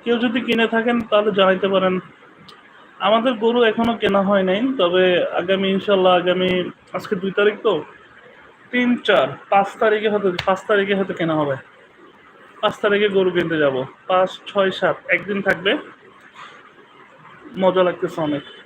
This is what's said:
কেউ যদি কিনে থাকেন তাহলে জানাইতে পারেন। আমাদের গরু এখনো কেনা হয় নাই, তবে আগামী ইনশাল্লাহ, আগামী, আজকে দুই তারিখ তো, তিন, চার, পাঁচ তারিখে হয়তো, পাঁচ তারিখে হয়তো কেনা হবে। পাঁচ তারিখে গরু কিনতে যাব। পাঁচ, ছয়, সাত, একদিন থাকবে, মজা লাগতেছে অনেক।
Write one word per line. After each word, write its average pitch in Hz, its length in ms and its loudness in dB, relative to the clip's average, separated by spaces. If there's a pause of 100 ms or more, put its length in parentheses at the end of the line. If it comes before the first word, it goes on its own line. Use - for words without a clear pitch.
কেউ 233 160 0
যদি 247 220 -2
কিনে 226 260 0
থাকেন 226 340 -2
তাহলে 214 300 0
জানাইতে 190 360 2
পারেন। 185 320 0 (1000)
আমাদের 226 340 2
গরু 233 300 0
এখনো 226 340 0
কেনা 196 240 2
হয় 196 220 2
নাই, 202 240 0 (100)
তবে 180 480 2
আগামী 190 440 -2
ইনশাল্লাহ, 190 460 2
আগামী, 180 540 0 (240)
আজকে 185 220 -6
দুই 185 160 -6
তারিখ 208 220 2 (100)
তো, 175 200 0 (880)
তিন, 247 260 0
চার, 165 300 2 (220)
পাঁচ 196 180 4 (120)
তারিখে 214 300 2
হয়তো, 196 220 0 (140)
পাঁচ 190 220 0
তারিখে 202 280 2
হয়তো 190 180 -4
কেনা 165 220 -2
হবে। 143 200 -2 (1040)
পাঁচ 202 180 -2
তারিখে 202 300 2
গরু 190 220 2
কিনতে 170 260 -2
যাব। 135 280 0 (220)
পাঁচ, 185 400 0
ছয়, 190 240 0
সাত, 180 260 -2 (100)
একদিন 190 340 -4
থাকবে, 190 360 -2 (1800)
মজা 185 260 2
লাগতেছে 175 380 -2
অনেক। 147 220 -4 (220)